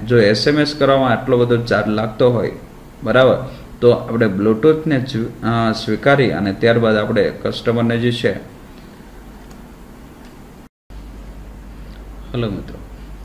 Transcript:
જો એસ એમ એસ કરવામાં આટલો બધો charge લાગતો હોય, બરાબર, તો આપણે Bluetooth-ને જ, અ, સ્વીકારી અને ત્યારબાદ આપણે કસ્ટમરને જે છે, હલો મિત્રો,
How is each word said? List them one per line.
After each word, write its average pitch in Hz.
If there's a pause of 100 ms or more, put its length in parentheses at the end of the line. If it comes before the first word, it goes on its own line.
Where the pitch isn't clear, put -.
જો 123
એસ 110
એમ 147
એસ 147
કરવામાં 135
આટલો 123
બધો 120
charge 107
લાગતો 110
હોય, 110 (520)
બરાબર, 113 (460)
તો 120
આપણે 113
Bluetooth-ને 123
જ, 117 (260)
અ, 113
સ્વીકારી 110
અને 95
ત્યારબાદ 117
આપણે 104 (100)
કસ્ટમરને 117
જે 120
છે, 117 (4000)
હલો 117
મિત્રો, 90 (460)